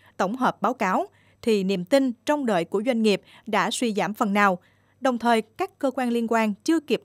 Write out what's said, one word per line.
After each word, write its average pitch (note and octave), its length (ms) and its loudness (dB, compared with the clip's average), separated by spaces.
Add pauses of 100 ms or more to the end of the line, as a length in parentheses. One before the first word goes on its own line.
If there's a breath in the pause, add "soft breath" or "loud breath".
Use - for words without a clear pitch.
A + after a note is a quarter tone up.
(160 soft breath)
tổng G#3 200 -2
hợp A#3+ 260 -2
báo A#3+ 120 0
cáo, A#3 320 -2 (360 soft breath)
thì G#3 220 0
niềm F#3 200 -2
tin C4+ 280 2 (140)
trông D4 200 0
đợi F#3+ 180 0
của G3+ 220 -4
doanh A#3 160 0
nghiệp G3+ 200 2 (240 loud breath)
đã G3+ 240 0
suy A#3 220 -2
giảm G3 220 -2
phần G3+ 180 -2
nào. G3+ 260 4 (420 soft breath)
Đồng B3 180 0
thời, A3+ 240 2
các - 360 -10
cơ C4+ 120 -2
quan B3+ 200 -2
liên A#3 180 -2
quan A3 260 0
chưa D#4+ 260 0
kịp A3+ 240 -2